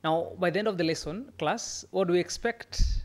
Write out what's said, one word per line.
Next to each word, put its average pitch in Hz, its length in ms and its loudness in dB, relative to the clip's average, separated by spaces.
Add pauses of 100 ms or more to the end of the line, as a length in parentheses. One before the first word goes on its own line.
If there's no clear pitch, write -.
Now, 165 340 0
by 180 120 2
the 170 100 0
end 220 80 0
of 196 100 0
the 170 60 2
lesson, 165 560 -2
class, 180 520 -2
what 185 180 2
do 175 40 4
we 180 60 6
expect? - 640 -2 (220)